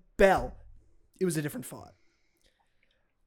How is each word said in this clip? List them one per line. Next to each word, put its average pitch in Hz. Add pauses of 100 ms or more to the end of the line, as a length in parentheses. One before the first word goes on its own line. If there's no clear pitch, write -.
(160)
bell, 175 (640)
it 185
was 170
a 156
different 139
fight. - (1300)